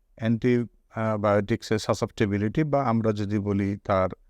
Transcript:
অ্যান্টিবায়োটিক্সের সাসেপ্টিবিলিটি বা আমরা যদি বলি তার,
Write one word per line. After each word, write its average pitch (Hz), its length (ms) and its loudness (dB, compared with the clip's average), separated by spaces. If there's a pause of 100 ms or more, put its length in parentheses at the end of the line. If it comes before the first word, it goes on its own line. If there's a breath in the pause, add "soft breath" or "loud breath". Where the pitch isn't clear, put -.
(160)
অ্যান্টিবায়োটিক্সের 110 1600 0
সাসেপ্টিবিলিটি 107 840 -2
বা 143 200 0
আমরা 113 300 0
যদি 104 260 -2
বলি 101 380 -2
তার, 95 320 0 (200)